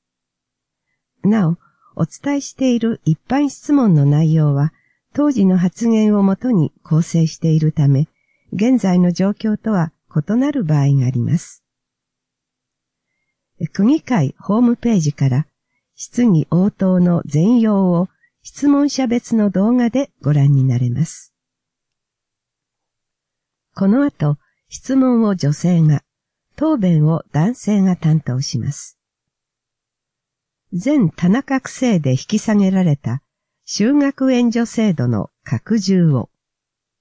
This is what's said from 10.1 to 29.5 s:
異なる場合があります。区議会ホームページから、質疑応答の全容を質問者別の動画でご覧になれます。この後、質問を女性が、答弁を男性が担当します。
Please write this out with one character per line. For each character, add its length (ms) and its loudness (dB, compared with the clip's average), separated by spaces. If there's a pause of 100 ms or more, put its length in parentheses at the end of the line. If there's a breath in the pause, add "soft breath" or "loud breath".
異 220 -4
な 120 0
る 140 -4
場 160 0
合 140 2
が 120 0
あ 40 0
り 100 -4
ま 180 -2
す。 280 -10 (2000)
区 100 -2
議 180 2
会 380 -2
ホ 200 -2
ー 20 2
ム 160 2
ペ 160 -2
ー 80 2
ジ 100 -2
か 160 -2
ら、 180 -2 (480)
質 320 -4
疑 240 2
応 220 0
答 300 0
の 240 0
全 340 2
容 320 2
を 160 0 (340)
質 280 -4
問 200 2
者 160 -4
別 300 -2
の 140 2
動 240 0
画 160 2
で 220 -2 (100)
ご 100 -2
覧 220 4
に 100 2
な 160 0
れ 100 0
ま 140 -2
す。 300 -12 (2500)
こ 140 0
の 140 2
後、 340 -2 (320)
質 260 -6
問 280 2
を 120 0
女 160 -2
性 300 0
が、 240 2 (500)
答 220 -2
弁 300 2
を 160 -2 (100)
男 220 0
性 260 -2
が 160 0
担 240 0
当 180 -6
し 200 -6
ま 120 -6
す。 260 -14 (1700)